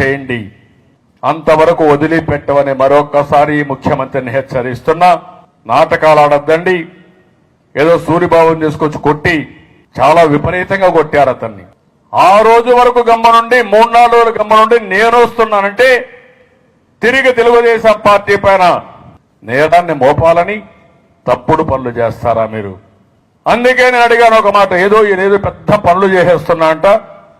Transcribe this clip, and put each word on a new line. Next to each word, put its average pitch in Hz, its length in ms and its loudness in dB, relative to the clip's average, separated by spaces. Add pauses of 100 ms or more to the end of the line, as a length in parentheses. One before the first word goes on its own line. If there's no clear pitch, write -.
చేయండి, 127 480 -6 (760)
అంతవరకు 160 580 0
వదిలిపెట్టవని 147 880 -2
మరొక్కసారి 143 880 0
ఈ 147 40 -2
ముఖ్యమంత్రిని 135 680 -6
హెచ్చరిస్తున్నా. 135 880 -2 (440)
నాటకాలు 156 540 0
ఆడద్దండి. 156 680 0 (920)
ఏదో 160 220 2
సూరిబాబుని 165 600 0
తీసుకొచ్చి 151 380 -4
కొట్టి 147 600 -4 (420)
చాలా 151 220 4
విపరీతంగా 175 680 -2
కొట్టారు 151 400 0
అతన్ని. 110 340 -10 (500)
ఆ 175 280 4
రోజు 233 340 2
వరకు 247 240 2
గమ్మనుండి, 226 640 0
మూడు 226 280 2
నాలుగు 233 340 4
రోజులు 226 200 -4
గమ్మనుండి, 220 360 2
"నేను 226 440 0
వస్తున్నానంటే 220 840 -2 (920)
తిరిగి 254 300 0
తెలుగుదేశం 233 640 2 (120)
పార్టీ 202 300 2
పైన 190 460 0 (640)
నేరాన్ని 156 500 0
మోపాలని 165 680 0 (640)
తప్పుడు 156 360 -2
పనులు 131 260 -6
చేస్తారా 113 580 -4
మీరు?" 101 300 -12 (720)
అందుకే 254 440 0
నేను 240 120 0
అడిగాను 233 340 4
ఒక 202 160 0
మాట, 196 200 0
ఏదో 202 320 2
ఈయనేదో 196 320 0
పెద్ద 196 380 -4
పనులు 190 380 0
చేసేస్తున్నా 170 540 0
అంట, 160 180 -2 (540)